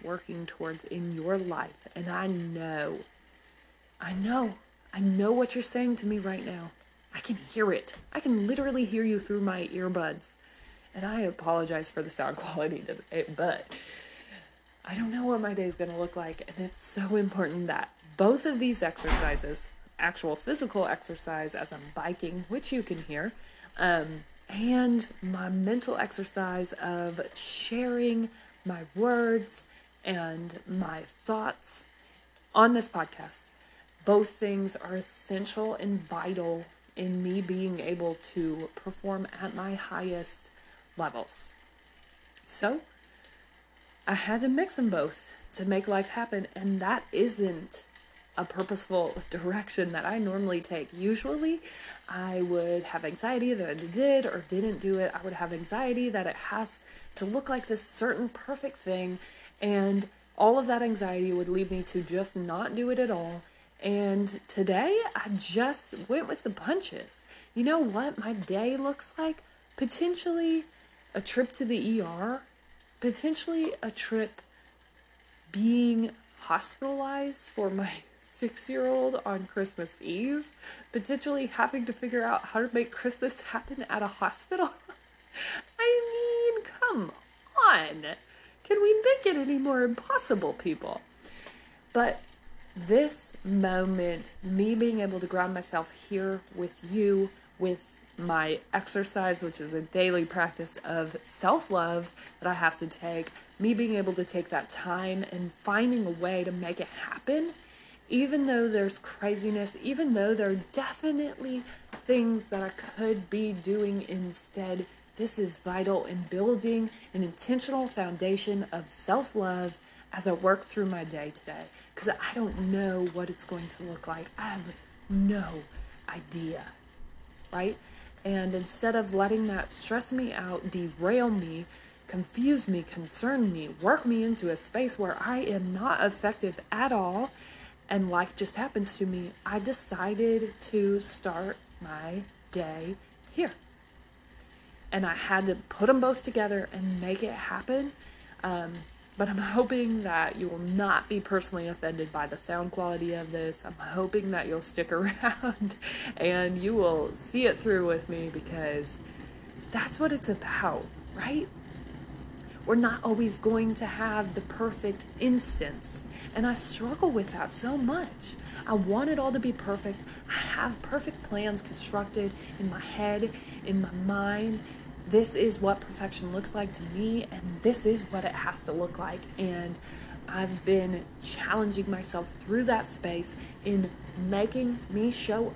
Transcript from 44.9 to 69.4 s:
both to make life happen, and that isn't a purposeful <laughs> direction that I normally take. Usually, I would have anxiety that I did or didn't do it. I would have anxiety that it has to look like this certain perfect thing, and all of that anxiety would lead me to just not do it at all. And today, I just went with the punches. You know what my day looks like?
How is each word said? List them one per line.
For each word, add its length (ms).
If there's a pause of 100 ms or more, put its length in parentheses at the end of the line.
both 440 (200)
to 100
make 220
life 240
happen, 440
and 260
that 320
isn't 720 (500)
a 80
purposeful 720 (100)
<laughs> 60
direction 640
that 140
I 120
normally 420
take. 320
Usually, 680 (480)
I 340
would 420
have 200
anxiety 500
that 160
I 40
did 520
or 220
didn't 320
do 180
it. 160
I 80
would 120
have 180
anxiety 580
that 160
it 100
has 460 (340)
to 80
look 240
like 180
this 160
certain 460
perfect 480
thing, 420 (420)
and 480 (280)
all 220
of 80
that 160
anxiety 500
would 160
lead 220
me 140
to 180
just 340
not 380
do 160
it 80
at 120
all. 320 (400)
And 680
today, 500 (160)
I 220
just 580 (140)
went 200
with 160
the 60
punches. 720 (300)
You 100
know 160
what 360
my 160
day 440
looks 420
like? 240 (340)